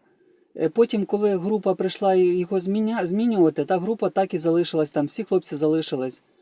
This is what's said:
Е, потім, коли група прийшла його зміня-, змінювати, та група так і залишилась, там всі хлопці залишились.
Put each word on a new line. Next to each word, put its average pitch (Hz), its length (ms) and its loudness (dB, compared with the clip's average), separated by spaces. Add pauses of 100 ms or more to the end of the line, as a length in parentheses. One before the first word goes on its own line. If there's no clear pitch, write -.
(560)
Е, - 140 0
потім, 226 360 0
коли 208 320 0
група 190 360 -2
прийшла 190 420 0
його 180 440 2
зміня-, 208 460 -2
змінювати, 180 600 2
та 185 120 0
група 196 320 -2
так 190 240 0
і 180 40 -2
залишилась, 165 540 0
там 147 140 -2
всі - 180 -4
хлопці 180 320 -2
залишились. 151 680 -2 (180)